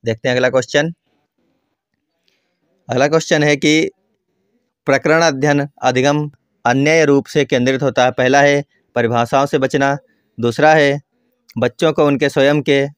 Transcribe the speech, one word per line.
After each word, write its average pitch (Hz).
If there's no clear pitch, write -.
देखते 117
हैं 123
अगला 127
क्वेश्चन। 143
अगला 131
क्वेश्चन 160
है 147
कि 160
प्रकरण 147
अध्ययन 143
अधिगम 143
अन्य 147
रूप 139
से 143
केंद्रित 131
होता 127
है। 127
पहला 131
है 143
परिभाषाओं 120
से 147
बचना, 139
दूसरा 120
है 143
बच्चों 123
को 156
उनके 143
स्वयं 143
के 139